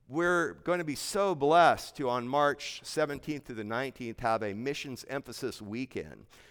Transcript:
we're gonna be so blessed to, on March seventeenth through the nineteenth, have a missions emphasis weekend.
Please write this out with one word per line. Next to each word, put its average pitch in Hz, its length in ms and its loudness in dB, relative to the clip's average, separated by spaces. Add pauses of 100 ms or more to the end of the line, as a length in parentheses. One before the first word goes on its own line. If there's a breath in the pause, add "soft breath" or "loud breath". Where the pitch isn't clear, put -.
we're 170 460 2 (100)
gonna 175 200 0
be 147 120 -4
so 196 380 0
blessed 147 640 6
to, 135 120 0
on 120 180 0
March 143 560 0
seventeenth 147 640 -4
through 123 100 -12
the 110 80 -6
nineteenth, 117 560 -6
have 113 240 0
a 104 100 -2
missions 131 540 -6
emphasis 127 540 -6
weekend. 101 640 -8 (240 loud breath)